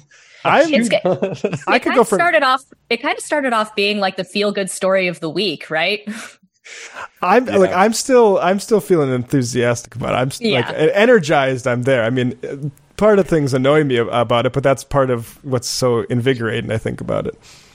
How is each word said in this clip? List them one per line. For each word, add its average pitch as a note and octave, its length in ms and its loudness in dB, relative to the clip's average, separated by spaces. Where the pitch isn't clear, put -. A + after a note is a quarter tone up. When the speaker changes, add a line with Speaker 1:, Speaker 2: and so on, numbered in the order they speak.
Speaker 1:
I'm C#4+ 300 2
Speaker 2:
It's A#3 160 2
g-, - 120 0
Speaker 3:
<laughs> - 40 -6
Speaker 1:
I F#3 720 -2
Speaker 2:
it B3+ 60 0
Speaker 1:
could - 20 -16
Speaker 2:
kinda E4 140 0
Speaker 1:
go A#3 60 6
for G#3 120 0
Speaker 2:
started E4 280 2
off, C4 200 0
it A#3 120 0
kinda E4 200 -4
started C#4 320 -2
off G#3+ 220 -2
being, G3+ 240 -2
like, F#3+ 180 -2
the F#3+ 60 -6
feel-good G3+ 460 -2
story F#3+ 380 0
of E3+ 120 -6
the D#3+ 100 -6
week, E3 400 -6
right? F3+ 380 -2
<laughs> - 1160 -16
Speaker 1:
I'm, F3+ 240 4
Speaker 3:
Yeah. G3+ 100 0
Speaker 1:
like, F#3+ 160 4
I'm G3+ 200 2
still, A#3 460 4
I'm F3+ 200 0
still G#3 220 0
feeling D3 300 2
enthusiastic A#2+ 840 -2
about A#2+ 180 -4
it. G2+ 40 0
I'm B2+ 100 0
s-, - 140 -10
like, G3+ 280 0
Speaker 2:
Yeah. - 160 -2
Speaker 1:
e-, D#3+ 80 2
energized. D3+ 720 2
I'm B2 160 -2
there. B2+ 200 2
I A2+ 80 0
mean, B2 260 -2
uh, C#3+ 220 -8
part G#3 200 4
of F#3+ 100 2
things C#3+ 260 0
annoy C#3 300 2
me B2+ 160 2
ab-, A2+ 120 0
about A#2+ 340 0
it, B2 80 -2
but C#3 100 -2
that's C3+ 200 2
part C3+ 260 0
of A#2 340 -6
what's B2+ 240 -4
so A#2+ 340 0
invigorating, A#2 680 -2
I A2 60 -2
think, A#2+ 240 -6
about G#1 240 -4
it. - 100 -8